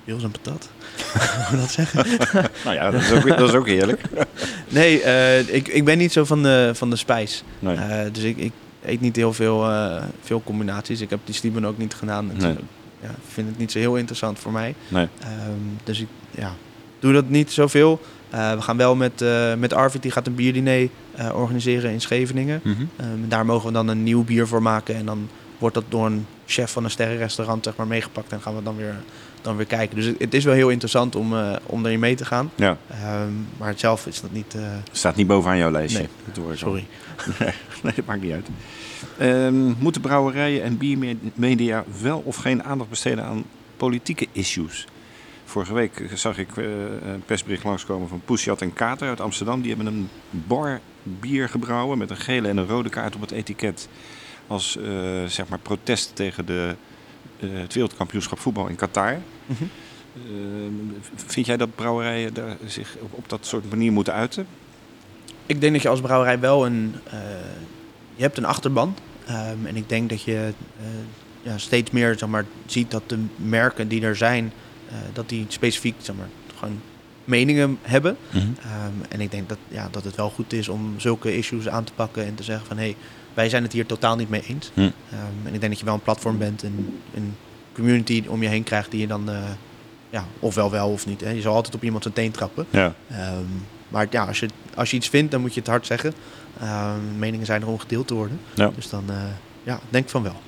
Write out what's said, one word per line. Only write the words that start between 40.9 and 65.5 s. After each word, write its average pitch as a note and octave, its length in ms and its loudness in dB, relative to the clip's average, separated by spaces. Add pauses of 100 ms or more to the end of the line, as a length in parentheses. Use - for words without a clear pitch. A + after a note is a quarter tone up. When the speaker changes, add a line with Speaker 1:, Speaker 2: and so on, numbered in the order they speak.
Speaker 2:
wel D3 240 0
of C3+ 100 -6
geen C3 280 0
aandacht C3 260 -4
besteden A#2+ 360 -2
aan A2 180 -6 (340)
politieke B2 540 -2
issues? F2+ 540 -4 (600)
Vorige F#2+ 280 -4
week A2+ 400 -2
zag G2 240 -2
ik, F#2+ 200 -6
eh, - 80 -4 (460)
een G2 140 -8
persbericht G2 380 -4
langskomen F#2+ 440 -4
van F2 180 -8
Poesjat G#2+ 360 0
en F2+ 120 -4
Kater B2+ 340 -2
uit A#2+ 140 -4
Amsterdam. A2 400 -4
Die A#2 140 -2
hebben G#2+ 180 -4
een G2+ 160 -4 (220)
bar B2 480 -2 (240)
bier A#2+ 460 -2
gebrouwen A#2+ 480 -2
met G2+ 120 -4
een F#2+ 80 -8
gele B2 300 0
en G2+ 100 2
een F#2 100 0
rode A#2 220 0
kaart A2 260 -6
op G#2 60 -10
het G#2 100 -10
etiket. G#2 560 -6 (600)
Als, - 300 -4
eh, G#2 60 -8 (440)
zeg F2+ 200 -6
maar, F#2 120 -6
protest - 540 -2
tegen F#2 320 -4
de, F2 300 -2 (640)
eh, G2 140 -6
het F2+ 200 -8
wereldkampioenschap G#2 640 -2
voetbal G2+ 280 -2
in F#2 80 -6
Qatar. G2+ 420 0 (280)
Speaker 1:
Mhm. A#2+ 180 -6 (520)
Speaker 2:
Ehm, G#2 580 -8 (280)
v-, - 300 -14
vind B2+ 140 0
jij A#2+ 120 0
dat A#2 180 -2
brouwerijen A#2 580 -2
daar A2+ 320 -8
zich G#2+ 360 -10
op, A2 120 -12
op A#2+ 160 -16
dat - 160 -8
soort G#2 240 -6
manier A2+ 220 2
moeten G2+ 220 2
uiten? B2 340 -4 (960)
Speaker 1:
Ik D3 160 -2